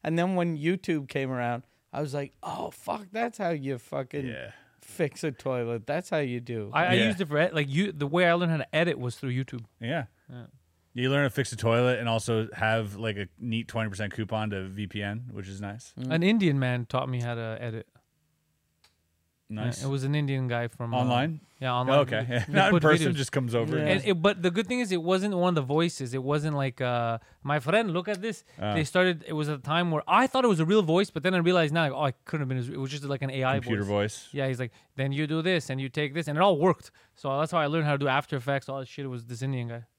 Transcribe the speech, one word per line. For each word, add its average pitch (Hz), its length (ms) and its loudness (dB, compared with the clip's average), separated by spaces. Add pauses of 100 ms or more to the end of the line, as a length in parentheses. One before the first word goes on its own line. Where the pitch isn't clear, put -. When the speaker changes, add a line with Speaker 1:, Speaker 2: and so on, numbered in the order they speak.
Speaker 1:
And 160 140 0
then 185 180 0
when 170 220 0
YouTube 156 500 -2
came 135 240 -4
around, 120 320 -2 (320)
I 147 60 -4
was 143 120 -6
like, 143 280 -6
"Oh, - 300 -8
fuck, - 400 -8
that's 226 260 -4
how 190 140 -2
you 135 260 -2
fucking 135 480 -6
Speaker 2:
Yeah. 117 240 -10 (320)
Speaker 1:
fix - 420 -4
a 156 80 -2
toilet. 120 540 -4
That's 160 240 -4
how 165 80 0
you 123 240 -2
do." 113 320 -6
Speaker 3:
I, 160 140 2
I 180 60 4
Speaker 2:
Yeah. 220 120 6
Speaker 3:
used 196 160 0
it 170 60 -2
for, 147 260 2
like, 147 160 0
you, 180 220 0
the 143 160 -2
way 175 180 4
I 170 80 6
learned 175 180 2
how 160 60 2
to 135 180 -4
edit 160 240 2
was 123 160 -4
through 131 160 -4
YouTube. 123 320 -4 (160)
Speaker 2:
Yeah. 123 260 -4 (220)
Speaker 3:
Yeah. 120 180 -16 (500)
Speaker 2:
You 127 160 0
learn 143 140 4
to 127 40 2
fix 123 240 -2
a - 20 -10
toilet 117 440 4
and 117 100 -2
also 113 440 0
have, 110 420 0
like, 107 220 -4
a 101 100 -6 (120)
neat 113 280 -4
twenty 110 240 -4
percent 98 200 -6
coupon 110 380 -4
to 95 180 -4
V 98 200 -6
P 101 160 -6
N, 113 280 -6
which 101 160 -10
is 98 140 -12
nice. 104 380 -12
Speaker 1:
Mm. 131 120 -4
Speaker 3:
An 165 120 2
Indian 190 360 4
man 123 280 0
taught 131 200 -2
me 127 140 -4
how 120 140 -4
to 113 260 -6
edit. 113 260 -8 (1600)
Speaker 2:
Nice. 110 320 -4
Speaker 3:
Yeah, 135 60 -4
it 135 40 -2
was 135 120 -2
an 143 120 0
Indian 135 320 0
guy 120 200 -2
from, 117 280 -6
uh, - 20 2
Speaker 2:
Online? 127 420 2 (200)
Speaker 3:
yeah, 127 140 -2
online. 127 260 4
Speaker 2:
Okay. 120 260 0
<laughs> 120 220 -2
Speaker 3:
They 143 60 -6
Speaker 2:
Not 190 160 6
in - 20 6
Speaker 3:
put 175 100 6
Speaker 2:
person, 156 320 6
Speaker 3:
videos. - 40 0
Speaker 2:
just 135 140 -2
comes 123 220 -2
over. 120 240 0
Speaker 1:
Yeah. 151 80 0
Speaker 3:
And 185 180 2
it, 180 180 2
but 190 200 2
the 180 80 2
good 196 180 0
thing 247 120 -2
is, 214 120 -2
it 175 120 0
wasn't 190 320 2
one 180 140 2
of 175 60 2
the 151 60 2
voices. 143 540 0
It 131 80 -2
wasn't 147 320 0
like, 135 260 -2
uh, 120 380 0 (240)
"My 147 160 0
friend, 196 320 2
look 175 160 -2
at 202 140 -4
this." 214 220 -8 (160)
Speaker 2:
Uh. 208 140 -2
Speaker 3:
They 165 100 2
started. 180 440 2
It 160 60 -6
was 151 160 -2
a 151 100 -4
time 165 320 0
where 151 160 0
I 214 180 6
thought 262 180 0
it 240 40 4
was 185 120 4
a 160 60 4
real 208 160 4
voice, 170 300 2
but 156 100 -8
then 185 140 2
I - 20 4
realized 170 360 4
now, 165 100 2
like, 139 100 0
"Oh, 143 120 0
it 131 100 0 (100)
couldn't 147 240 -4
have 127 160 -2
been. 135 80 -10
It 139 60 -6
was 135 100 -4
just, 139 140 -8
like, 139 180 -4
an 139 80 -2
A 131 140 -2
I 135 160 2
Speaker 2:
Computer 110 240 -2
Speaker 3:
voice." 101 400 0
Speaker 2:
voice. - 80 -20
Speaker 3:
Yeah, 139 160 -2
he's 123 120 -2
like, 123 120 -4 (240)
"Then 139 160 -2
you 147 160 0
do 160 160 -2
this 180 260 0
and 131 100 -4
you 135 100 -4
take 147 260 -4
this," 160 120 -4
and 147 100 -2
it 170 40 4
all 190 160 6
worked. 165 320 2 (260)
So 139 240 -2
that's 156 120 0
how 170 80 2
I 147 80 2
learned 156 180 2
how 147 60 2
to 143 80 2
do 139 80 0
After 139 300 0
Effects. 135 320 -2
All 135 100 -6
that 131 80 -10
shit 139 200 -10
was 123 180 -8
this 120 180 -8
Indian 127 240 -2
guy. 117 160 -10 (160)